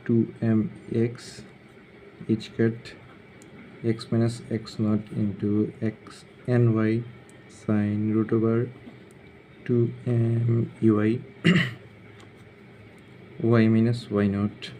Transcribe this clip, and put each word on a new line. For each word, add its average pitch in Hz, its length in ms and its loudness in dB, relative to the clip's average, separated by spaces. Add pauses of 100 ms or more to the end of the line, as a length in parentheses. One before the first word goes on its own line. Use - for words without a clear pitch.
two 117 380 2
M 110 200 2 (300)
X 117 500 -4 (840)
h 110 280 -2
cat 113 380 -2 (920)
x 113 260 -2
minus 117 400 -2
x 113 280 -8
naught 107 340 -2
into 104 680 -2
x - 440 -8 (240)
N 120 300 4
Y 110 240 0 (460)
sine 104 680 -2
root 110 160 0
over 113 360 2 (960)
two 120 280 2 (140)
M 117 680 0 (100)
E 110 80 6
Y 107 300 2 (240)
<clears throat> 180 100 6 (1900)
y 113 260 6
minus 113 420 2
y 101 160 2
naught 101 540 -2